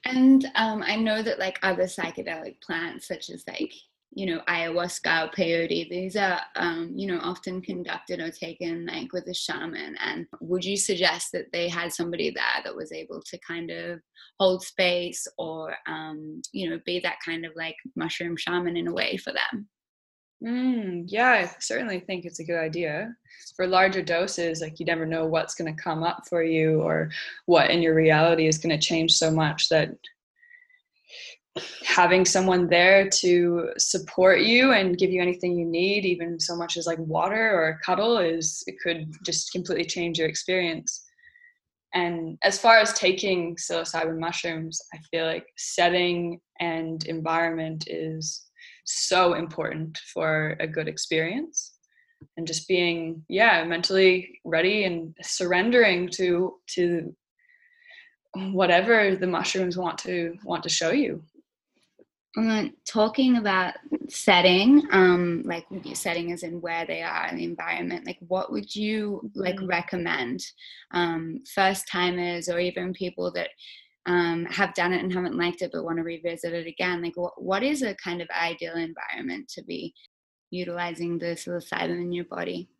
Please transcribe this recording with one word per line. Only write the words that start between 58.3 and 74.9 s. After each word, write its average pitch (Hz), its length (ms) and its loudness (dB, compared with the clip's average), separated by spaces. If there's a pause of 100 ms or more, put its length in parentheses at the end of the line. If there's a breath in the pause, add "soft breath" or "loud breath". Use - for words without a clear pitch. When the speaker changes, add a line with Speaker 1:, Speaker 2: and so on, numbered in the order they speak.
Speaker 2:
whatever 190 840 4
the 185 100 -2
mushrooms 180 500 -2
want 180 220 -6
to, 175 460 -6
want 170 200 -4
to - 40 -6
show 165 220 0
you. 240 320 0 (1120)
Speaker 1:
And 220 140 2
then 214 240 0 (100)
talking 240 520 4
about 190 380 0 (340)
setting, 190 840 6
um, 175 540 6
like, 170 220 -6 (280)
setting 170 380 -4
as 170 100 -8
in 170 180 -10
where 165 240 -6
they 165 180 -6
are 165 260 -4
in 170 80 -8
the 170 80 -4
environment, 170 640 -6
like, 180 200 -10
what 185 240 -4
would 208 240 -8
you, 214 640 -4
like, 185 200 -2
Speaker 2:
Mm. 190 120 -8
Speaker 1:
recommend, 170 760 -4 (460 loud breath)
um, 165 520 -2 (120)
first 190 320 2
timers 175 640 -2
or 170 100 -2
even 180 340 -2
people 180 400 -4
that, 175 180 -6 (560 loud breath)
um, 170 400 2
have 185 280 0
done 185 180 0